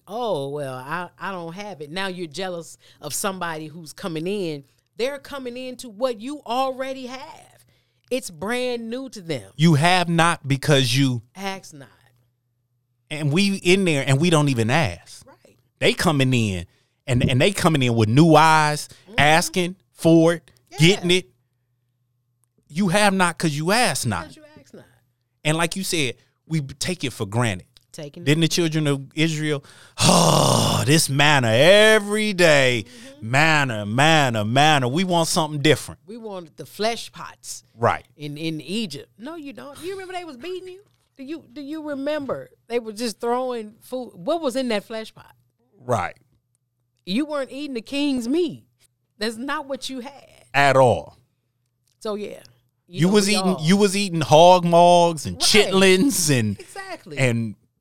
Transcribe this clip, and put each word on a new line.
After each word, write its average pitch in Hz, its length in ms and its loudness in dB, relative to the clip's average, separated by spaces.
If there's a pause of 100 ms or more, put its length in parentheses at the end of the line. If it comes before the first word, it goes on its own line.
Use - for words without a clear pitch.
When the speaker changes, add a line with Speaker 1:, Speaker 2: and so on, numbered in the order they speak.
Speaker 1:
"Oh, 190 440 -6
well, 143 240 -10
I, 156 440 -10
I 180 140 -10
don't 170 200 -12
have 196 280 -16
it." 147 100 -16
Now 190 160 -6
you're 180 220 -8
jealous 170 480 -10 (240)
of 147 120 -12
somebody 170 540 -6
who's 156 260 -18
coming 160 340 -8
in. 170 380 -6 (320)
They're 277 220 -6
coming 269 380 -12
into 254 320 -14
what 226 320 -6
you 277 260 -12
already 262 600 -6
have. - 580 -18 (460)
It's - 200 -4
brand 233 580 -6
new 254 220 -10
to 220 100 -16
them. 135 360 -8
Speaker 2:
You 160 180 4
have 175 340 4
not 165 380 2
because 135 500 2
you 131 260 0 (120)
Speaker 1:
Ask 190 400 -12
not. 135 140 -20 (1200)
Speaker 2:
And 147 220 -4
we 196 240 2
in 185 280 2
there 147 220 0
and 135 140 2
we 175 100 2
don't 147 180 4
even 117 220 0
ask. 123 560 -4
Speaker 1:
Right. - 320 -20 (220)
Speaker 2:
They 185 120 2
coming 139 400 0
in 101 340 -2 (400)
and, 123 220 0
and 127 120 2
they 185 120 4
coming 160 300 2
in 123 120 2
with 110 140 4
new 151 260 6
eyes, 151 540 4 (180)
Speaker 1:
Mm-hmm. 202 120 -20
Speaker 2:
asking 175 580 2 (140)
for 165 440 4
it, - 160 -14 (200)
Speaker 1:
Yeah. 381 80 -18
Speaker 2:
getting 175 320 2
it. 180 180 0 (1400)
You 180 200 -2
have 196 240 2
not 180 260 0
'cause 165 160 0
you 156 180 -2
ask 208 340 0
not. 95 200 -4
Speaker 1:
'Cause - 100 -20
you - 80 -20 (140)
ask - 140 -20
not. 175 120 -20 (600)
Speaker 2:
And 151 120 0
like 170 200 -2
you 190 80 -8
said, 147 300 -2 (320)
we 160 140 -2
b-, 135 180 -10
take - 260 -6
it 123 80 -4
for 110 140 -8
granted. 104 400 -2 (260)
Speaker 1:
Taking 147 300 -16
it 117 40 -4
Speaker 2:
Didn't 151 140 2
the 160 80 2
children 160 380 0
of 139 160 -2 (120)
Israel, 151 480 -2 (380)
"Oh, 107 840 2
this 151 240 2
manna 143 400 4
every 208 840 4
day, 143 560 4
Speaker 1:
Mm-hmm. - 420 -16
Speaker 2:
manna, 139 540 2
manna, 127 600 2
manna. 139 420 2
We 160 160 -2
want 170 240 0
something 151 320 -4
different." 131 460 0
Speaker 1:
We 208 100 -18
wanted 190 400 -16
the 160 80 -18
flesh 214 480 -8
pots - 520 -18 (100)
Speaker 2:
Right. 107 320 -2 (100)
Speaker 1:
in, 147 220 -14
in 160 240 -8
Egypt. 160 560 -10
No, 269 160 -14
you 285 180 -16
don't. 269 300 -18
You 339 100 -12
remember 381 220 -14
they 359 100 -10
was 285 140 -16
beating 359 320 -12
you? 370 100 -20 (380)
Do 269 40 -16
you, 294 300 -14
do 277 80 -16
you 294 300 -12
remember 269 580 -8 (200)
they 233 100 -4
were 220 160 -10
just 214 260 -8
throwing 240 600 -6
food? 254 320 -10
What 254 260 -4
was 262 160 -4
in 262 120 -4
that 208 160 -4
flesh 220 300 -14
pot? - 200 -20 (440)
Speaker 2:
Right. 110 380 -4 (880)
Speaker 1:
You 233 220 -4
weren't 285 260 -6
eating 277 220 -12
the 226 80 -10
king's 269 440 -4
meat. 269 380 -4 (540)
That's 220 180 -6
not 277 320 -8
what 269 220 -8
you 262 100 -12
had. - 540 -20
Speaker 2:
At 139 240 4
all. 113 400 2 (800)
Speaker 1:
So, 214 140 -8
yeah. - 260 -12 (480)
Speaker 2:
You 175 200 0
Speaker 1:
know, 196 40 2
Speaker 2:
was 208 140 4
Speaker 1:
we 208 100 2
Speaker 2:
eating, 185 200 0
Speaker 1:
all 151 60 -10
Speaker 2:
you 170 140 2
was 202 180 2
eating 185 280 -2
hog 175 420 8
mogs 170 640 4
and 180 100 -8
Speaker 1:
Right. - 60 -6
Speaker 2:
chitlins 190 880 4
and 110 280 0
Speaker 1:
Exactly. 359 600 -14
Speaker 2:
and 117 360 -2 (260)